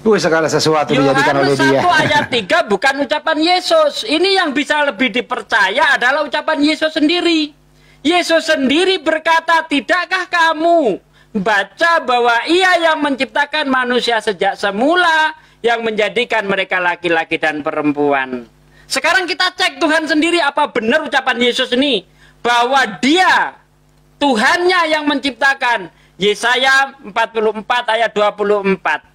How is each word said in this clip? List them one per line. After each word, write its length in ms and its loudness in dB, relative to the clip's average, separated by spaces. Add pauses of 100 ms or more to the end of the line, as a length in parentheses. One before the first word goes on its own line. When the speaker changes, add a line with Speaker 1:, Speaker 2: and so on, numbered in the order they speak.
Speaker 1:
Wih, 160 2
segala 320 0
sesuatu 480 0
dijadikan 400 2
oleh 160 2
Speaker 2:
Yohanes 100 -2
Speaker 1:
Dia. 140 2
Speaker 2:
satu 160 2
ayat 380 2
tiga 340 0
bukan 400 0
ucapan 340 -2
Yesus. 540 2 (100)
Ini 380 0
yang 100 -2
bisa 320 -2
lebih 300 -2
dipercaya 880 0
adalah 240 0
ucapan 380 -4
Yesus 280 0
sendiri. 640 0 (480)
Yesus 480 0
sendiri 480 2
berkata, 680 0
"Tidakkah 640 -2
kamu 720 2 (400)
baca 640 0
bahwa 320 2 (100)
Ia 400 2
yang 160 2
menciptakan 680 -2
manusia 500 0
sejak 380 -2
semula, 800 0 (240)
yang 240 0
menjadikan 640 -2
mereka 320 -2
laki-laki 560 -2
dan 240 -4
perempuan?" 880 -2 (380)
Sekarang 360 0
kita 300 -2
cek 260 -2
Tuhan 300 0
sendiri, 320 0
apa 260 0
benar 360 -2
ucapan 360 -2
Yesus 320 0
ini 380 -2 (320)
bahwa 560 2
Dia 640 2 (560)
Tuhannya 640 0 (100)
yang 160 -2
menciptakan. 840 -2 (260)
Yesaya 840 0
empat 320 -4
puluh 240 -2
empat 360 -4
ayat 200 0
dua 200 0
puluh 300 0
empat. 400 -2 (140)